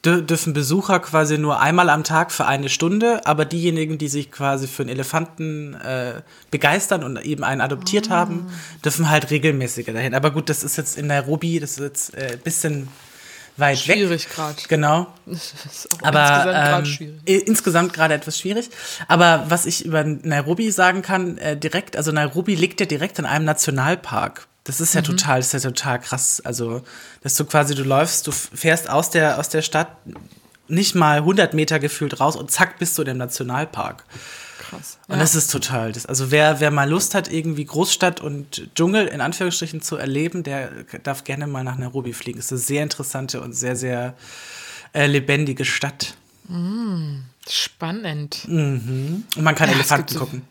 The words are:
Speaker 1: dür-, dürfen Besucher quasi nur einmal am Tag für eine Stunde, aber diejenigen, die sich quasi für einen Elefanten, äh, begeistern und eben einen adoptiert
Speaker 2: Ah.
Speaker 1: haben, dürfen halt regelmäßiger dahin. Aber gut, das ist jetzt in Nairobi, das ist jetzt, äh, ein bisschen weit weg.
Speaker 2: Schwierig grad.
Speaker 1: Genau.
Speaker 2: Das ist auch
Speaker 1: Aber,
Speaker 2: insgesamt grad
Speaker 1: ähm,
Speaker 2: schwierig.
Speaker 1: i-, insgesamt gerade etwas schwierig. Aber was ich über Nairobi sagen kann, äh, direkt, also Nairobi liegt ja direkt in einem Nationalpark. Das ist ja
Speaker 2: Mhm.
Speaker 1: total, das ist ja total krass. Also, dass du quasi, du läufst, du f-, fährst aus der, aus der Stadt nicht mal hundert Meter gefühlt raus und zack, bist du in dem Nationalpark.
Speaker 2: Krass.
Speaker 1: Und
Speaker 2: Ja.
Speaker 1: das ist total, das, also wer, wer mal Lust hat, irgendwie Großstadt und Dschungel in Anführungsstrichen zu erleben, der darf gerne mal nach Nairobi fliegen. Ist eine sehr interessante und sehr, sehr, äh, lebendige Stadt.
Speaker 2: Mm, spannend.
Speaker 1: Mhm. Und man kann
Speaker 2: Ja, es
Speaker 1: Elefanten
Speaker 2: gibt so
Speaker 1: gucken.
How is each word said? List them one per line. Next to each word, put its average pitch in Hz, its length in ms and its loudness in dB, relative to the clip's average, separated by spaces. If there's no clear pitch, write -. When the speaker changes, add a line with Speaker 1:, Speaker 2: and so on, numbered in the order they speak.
Speaker 1:
dür-, 170 160 6
dürfen 160 320 -2
Besucher 160 460 2
quasi 156 400 2
nur 147 220 2
einmal 170 280 6
am 151 140 4
Tag 160 300 2
für 147 120 0
eine 139 240 2
Stunde, 214 560 2
aber 151 200 4
diejenigen, 160 540 0
die 147 100 -4
sich 143 240 -4
quasi 139 340 0
für 135 160 -6
einen 127 80 -2
Elefanten, 151 840 -4
äh, 123 480 -6
begeistern 156 540 2
und - 200 -8
eben 143 200 -4
einen 135 160 -2
adoptiert 185 500 0
Speaker 2:
Ah. 185 60 2
Speaker 1:
haben, 175 320 0
dürfen 156 240 2
halt 143 220 2
regelmäßiger 131 640 0
dahin. 120 200 -2
Aber 139 200 2
gut, 156 160 -4
das 143 160 -2
ist 143 120 -4
jetzt 151 220 -6
in 147 80 -4
Nairobi, 151 540 0
das 143 180 -8
ist - 0 -
jetzt, 139 380 -6
äh, 131 160 -6
ein 127 80 -10
bisschen 151 480 -2
weit 139 280 2
weg. 196 120 4
Speaker 2:
Schwierig 175 300 0
grad. 151 400 -8
Speaker 1:
Genau. 156 380 4
Speaker 2:
Das - 280 -12
ist - 160 -14
auch - 0 -
Speaker 1:
Aber, 147 220 6
Speaker 2:
insgesamt 143 280 6
grad 151 280 4
Speaker 1:
ähm, 147 40 0
Speaker 2:
schwierig. 151 440 -6
Speaker 1:
i-, 190 180 6
insgesamt 180 460 2
gerade 156 220 4
etwas 151 260 -4
schwierig. 214 300 -4
Aber 170 420 6
was 170 180 2
ich - 180 -4
über 160 180 0
Nairobi 156 720 0
sagen 185 300 4
kann, 185 360 -2
äh, 151 180 -2
direkt, 160 400 -4
also 156 140 0
Nairobi 156 460 0
liegt 165 240 0
ja 190 60 2
direkt 156 340 -4
in 147 40 -4
einem 156 200 0
Nationalpark. 151 1040 0
Das 139 200 -4
ist 165 120 2
ja 160 60 4
Speaker 2:
Mhm. 147 60 -2
Speaker 1:
total, 147 340 2
das 127 140 -2
ist 131 100 -2
ja 127 60 0
total 123 280 -2
krass. - 460 -2
Also, 117 380 -4
dass 135 140 -2
du 147 100 0
quasi, 147 280 2
du 135 100 -4
läufst, 139 420 2
du 147 60 -4
f-, - 220 -6
fährst 165 360 0
aus 160 200 2
der, 156 280 4
aus 151 100 -4
der 156 140 0
Stadt - 340 -2
nicht 190 260 2
mal 151 300 6
hundert 185 300 4
Meter 156 240 2
gefühlt 143 420 -4
raus 143 160 2
und 143 140 -10
zack, 180 280 2
bist 170 200 -2
du 156 40 0
in 135 60 0
dem 131 80 -4
Nationalpark. 127 880 -6
Speaker 2:
Krass. - 400 -16
Speaker 1:
Und - 60 -4
Speaker 2:
Ja. 139 80 2
Speaker 1:
das 160 120 4
ist 156 160 0
total, 113 420 -2
das, 117 120 -10
also 131 260 -2
wer, 151 300 4
wer 151 100 4
mal 143 160 2
Lust 175 280 0
hat, - 180 -2
irgendwie 156 320 -2
Großstadt 175 560 0
und 143 540 -10
Dschungel 190 320 4
in 143 160 -4
Anführungsstrichen 165 580 -4
zu - 160 -6
erleben, 160 460 -2
der 139 260 -6
darf 135 220 -6
gerne 143 220 -6
mal 135 180 -6
nach 127 140 -6
Nairobi 123 340 -6
fliegen. 117 260 -10
Ist 117 140 -6
eine 127 80 -4
sehr 143 220 0
interessante 135 580 -6
und 120 140 -12
sehr, 123 200 -2
sehr, 123 380 -4
äh, 143 140 2
lebendige 143 580 2
Stadt. - 480 -4
Speaker 2:
Mm, 175 720 -4
spannend. 165 800 -6
Speaker 1:
Mhm. 139 760 0
Und 156 60 -2
man 156 120 4
kann 156 140 4
Speaker 2:
Ja, - 60 4
es 139 60 4
Speaker 1:
Elefanten 147 260 2
Speaker 2:
gibt - 120 -6
so 139 60 -2
Speaker 1:
gucken. 127 260 -8